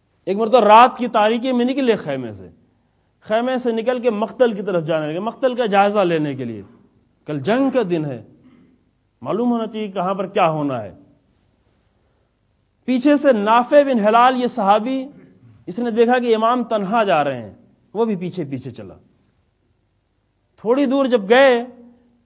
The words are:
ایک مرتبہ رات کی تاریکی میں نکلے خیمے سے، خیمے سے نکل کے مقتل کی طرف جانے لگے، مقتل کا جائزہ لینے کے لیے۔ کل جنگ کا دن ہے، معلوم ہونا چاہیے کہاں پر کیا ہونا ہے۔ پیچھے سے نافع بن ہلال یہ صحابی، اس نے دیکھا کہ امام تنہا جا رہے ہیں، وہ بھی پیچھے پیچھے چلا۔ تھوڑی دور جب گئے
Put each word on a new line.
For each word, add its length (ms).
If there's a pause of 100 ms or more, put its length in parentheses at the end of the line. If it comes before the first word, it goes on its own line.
(240)
ایک 120
مرتبہ 240
رات 360
کی 120
تاریکی 440
میں 120
نکلے 320
خیمے 380
سے، 140 (720)
خیمے 380
سے 140
نکل 260
کے 120
مقتل 420
کی 100
طرف 220
جانے 220
لگے، 120
مقتل 360
کا 120
جائزہ 320
لینے 360
کے 100
لیے۔ 180 (640)
کل 140
جنگ 300
کا 100 (100)
دن 140
ہے، 200 (960)
معلوم 300
ہونا 160
چاہیے 220
کہاں 260
پر 120
کیا 220
ہونا 340
ہے۔ 120 (1900)
پیچھے 320
سے 160
نافع 500
بن 180
ہلال 420
یہ 40
صحابی، 640 (580)
اس 120
نے 120
دیکھا 280
کہ 160
امام 300
تنہا 400
جا 200
رہے 180
ہیں، 120 (400)
وہ 100
بھی 120
پیچھے 280
پیچھے 260
چلا۔ 240 (1600)
تھوڑی 300
دور 200
جب 220
گئے 360 (600)